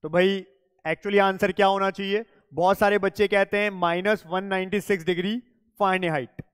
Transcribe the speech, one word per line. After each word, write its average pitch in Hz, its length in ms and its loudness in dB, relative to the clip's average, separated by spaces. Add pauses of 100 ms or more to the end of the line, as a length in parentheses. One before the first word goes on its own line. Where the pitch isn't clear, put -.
तो 156 60 -8
भाई, 185 340 2 (400)
actually 202 380 0
आंसर 190 300 0
क्या 196 160 2
होना 196 240 0
चाहिए? 202 320 -4 (280)
बहुत 180 260 2
सारे 208 200 2
बच्चे 196 300 0
कहते 202 300 0
हैं 208 140 0
माइनस 180 540 0
वन 185 180 -4
नाइंटी 190 360 -2
सिक्स 180 240 -2
डिग्री 180 320 -2 (440)
फ़ारेनहाइट 180 640 -2 (100)